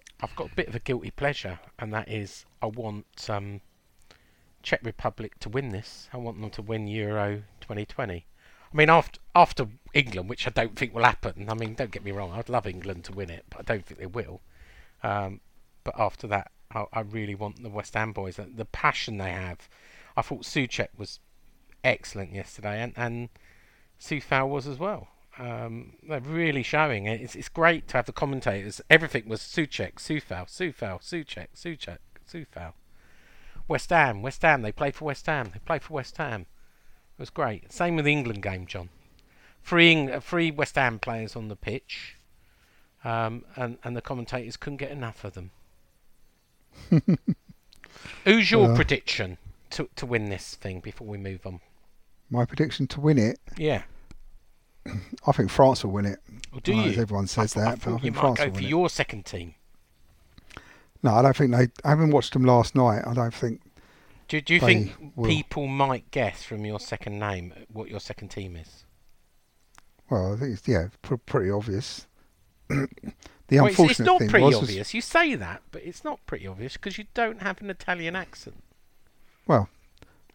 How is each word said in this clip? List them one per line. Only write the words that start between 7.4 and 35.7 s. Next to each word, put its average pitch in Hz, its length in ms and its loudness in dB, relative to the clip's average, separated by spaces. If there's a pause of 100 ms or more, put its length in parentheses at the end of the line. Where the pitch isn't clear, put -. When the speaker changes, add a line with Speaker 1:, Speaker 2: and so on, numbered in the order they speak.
Speaker 1:
twenty 104 240 -8
twenty." 95 400 -8 (480)
I - 20 -12
mean, 151 140 6
after, 165 300 4 (160)
after 160 320 6 (260)
England, 101 360 0
which - 180 -8
I - 40 0
don't 117 240 0
think 120 180 -4
will 117 120 2
happen. 104 440 0
I 110 40 -4
mean, 113 220 -6
don't 123 160 -6
get 101 120 -10
me 101 80 -8
wrong, 98 220 -6
I'd 117 160 -8
love 120 180 -2
England 90 380 -8
to 95 80 -14
win 95 160 -8
it, 85 200 -16
but - 100 -16
I - 40 -16
don't 107 220 -4
think - 140 -18
they 95 60 -12
will. 92 360 -10 (600)
Um, 101 360 -4 (460)
but - 120 -6
after 110 300 -2
that, 101 240 -2 (240)
I, 110 160 -4
I - 100 -4
really 104 340 -6
want 101 280 -10
the 117 60 -12
West 101 240 -10
Ham 110 180 -2
boys, 95 240 -8
the, 104 80 -12
the 110 220 -12
passion - 540 -2
they 95 120 -4
have. 90 380 -10 (480)
I - 40 2
thought 110 200 -8
Souček - 560 -2
was - 220 -14 (640)
excellent 101 500 -2
yesterday, 104 480 -8
and, 120 160 -6
and 120 320 -4 (720)
Coufal 135 480 0
was 139 180 -4
as 135 100 -10
well. 185 300 -8 (320)
Um, 117 540 -10 (140)
they're 151 120 -6
really 147 440 -2
showing 139 420 0
it. 110 160 -2
It's, 123 140 -14
it's 135 140 -12
great 165 400 2
to - 80 -2
have 120 80 0
the - 60 -10
commentators. 117 800 -4
Everything 143 400 4
was 110 100 -6
Souček, - 540 -4
Coufal, 110 540 -8
Coufal, 120 540 -8
Souček, 147 540 -12
Souček, - 440 -12 (300)
Coufal. 90 440 -14 (960)
West 139 220 -2
Ham, 135 300 4
West 131 200 -6
Ham. 151 200 6
They 107 120 -4
played - 220 -2
for 156 100 -12
West 139 220 -6
Ham. 135 260 -2
They 107 60 -12
played 160 240 -4